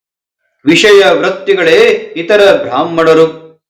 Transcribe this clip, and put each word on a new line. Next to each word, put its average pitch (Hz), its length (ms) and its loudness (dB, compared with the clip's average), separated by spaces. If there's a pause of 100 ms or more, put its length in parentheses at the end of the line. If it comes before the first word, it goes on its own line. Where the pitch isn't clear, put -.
(640)
ವಿಷಯ 196 460 2
ವೃತ್ತಿಗಳೇ 185 1040 -2
ಇತರ 190 460 0
ಬ್ರಾಹ್ಮಣರು. 160 1080 -2